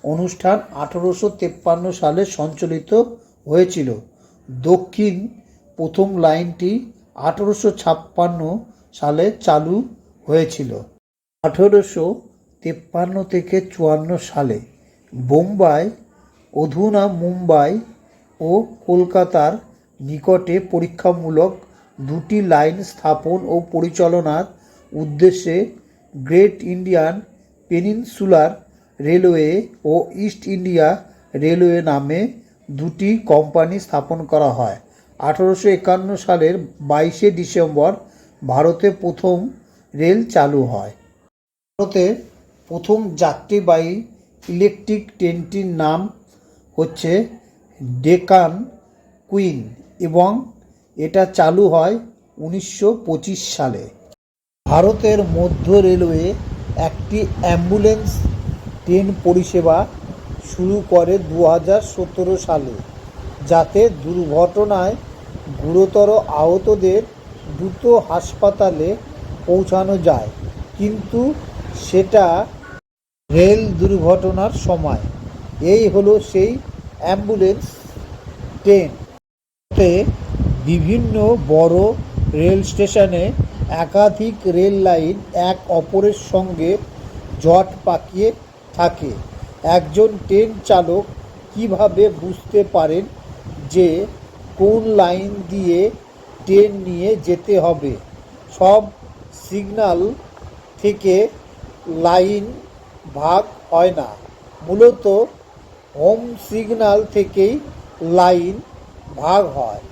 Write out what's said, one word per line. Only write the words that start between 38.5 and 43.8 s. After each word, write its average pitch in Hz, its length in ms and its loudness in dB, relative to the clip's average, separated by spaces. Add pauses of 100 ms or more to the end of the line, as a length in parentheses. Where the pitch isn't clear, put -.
প্রথম 175 380 -2 (560)
রেল 165 260 2 (100)
চালু 143 360 2
হয়। 104 280 -8 (840)
ভারতে 196 260 0 (640)
প্রথম 190 300 0 (160)
যাত্রীবাহী 170 800 0 (500)